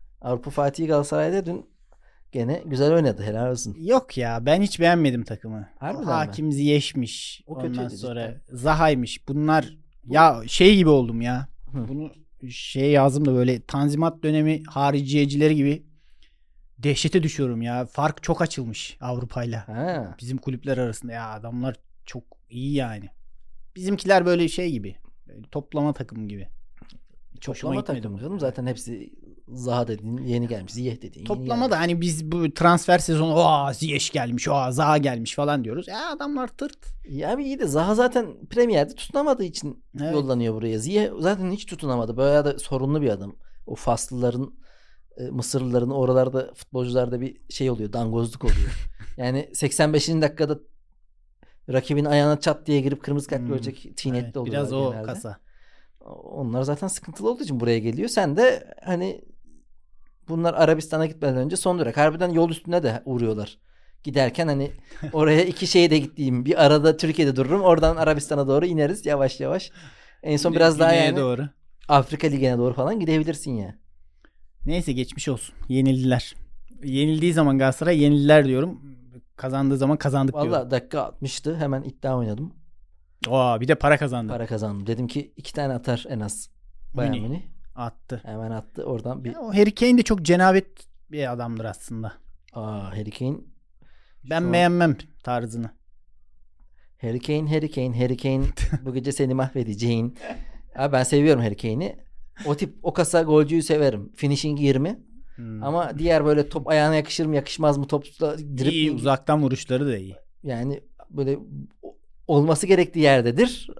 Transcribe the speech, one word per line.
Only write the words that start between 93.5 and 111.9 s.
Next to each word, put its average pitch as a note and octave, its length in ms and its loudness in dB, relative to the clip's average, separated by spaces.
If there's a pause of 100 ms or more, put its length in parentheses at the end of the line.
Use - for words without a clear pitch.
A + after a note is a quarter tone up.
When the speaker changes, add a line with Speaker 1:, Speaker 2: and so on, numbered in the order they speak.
Speaker 2:
Ben D#3+ 100 0
Speaker 1:
şu F3 60 0
an F3 80 0
Speaker 2:
beğenmem F3 440 4 (260)
tarzını. A#2 480 -4 (1300)
Speaker 1:
Harry A#2+ 180 -4
Kane, D3+ 300 -2
Harry D#3 220 0
Kane, B2+ 280 -2
Harry B2+ 180 0
Kane. C3+ 280 0 (200)
Speaker 2:
<laughs> C3+ 200 -2
Speaker 1:
Bu C3 80 -6
gece C3 180 -4
seni C3+ 220 0
mahvedeceğim. A#2 800 -2 (640)
Abi C#3 180 0
ben B2+ 100 4
seviyorum C#3+ 400 4
Harry G#2 140 -2
Kane'i. B2 400 -6 (480)
O D3 100 0
tip, - 280 -6
o E3 100 -2
kasa E3 280 2
golcüyü D#3 420 4
severim. C#3 520 0
Finishing C#3+ 460 -2
yirmi. C#3+ 380 2 (360)
Speaker 2:
Hmm. A2 280 -12
Speaker 1:
Ama D3 360 -2
diğer D#3 260 4
böyle D3+ 240 4
top D3 180 -6
ayağına D#3 280 4
yakışır D#3 300 0
mı, D#3 100 0
yakışmaz C#3+ 420 2
mı, C#3 100 -4
topla D3 480 -4
Speaker 2:
İyi, D3 220 -10
Speaker 1:
dribbling D3+ 420 2
Speaker 2:
uzaktan C#3 440 2
vuruşları C3 440 -2
da A#2 100 -2
iyi. F#2+ 180 -12 (280)
Speaker 1:
Yani C3+ 400 -6 (260)
böyle C#3 280 -2 (440)
o-, - 160 -18 (300)